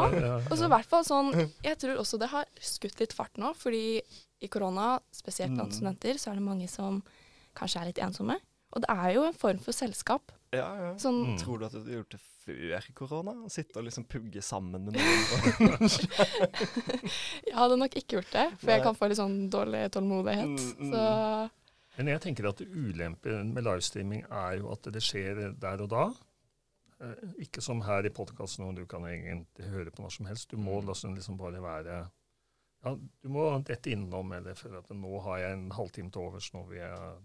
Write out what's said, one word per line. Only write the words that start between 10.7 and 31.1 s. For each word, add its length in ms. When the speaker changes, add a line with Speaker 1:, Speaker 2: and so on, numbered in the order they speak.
Speaker 3:
ja. 200
Speaker 2:
Sånn 300
Speaker 1:
Mm. 140
Speaker 3:
Tror 200
du 60
at 60
du 80
hadde 140
gjort 160
det 100
før 500
korona? 540
Sitte 280
og 80
liksom 220
pugge 340
sammen 440
med 100
noen? 0
<laughs> 920
Speaker 2:
<laughs> 1600
Jeg 100
hadde 220
nok 180
ikke 220
gjort 140
det, 280
for 120
jeg 80
Speaker 3:
Nei. 40
Speaker 2:
kan 120
få 140
litt 80
sånn 320
dårlig 420
tålmodighet, 560
Speaker 3:
Mm, 320
mm. 120
Speaker 2:
så 580
Speaker 1:
Men 100
jeg 140
tenker 260
at 140
ulempen 920
med 100
livestreaming 680
er 280
jo 120
at 120
det 200
skjer 560
der 240
og 60
da. 240
Eh, 420
ikke 180
som 200
her 240
i 40
podcasten, 560
hvor 100
du 100
kan 180
egentlig 640
høre 220
på 100
når 140
som 100
helst. 240
Du 80
må 240
Speaker 3:
Mm. 60
Speaker 1:
liksom, 280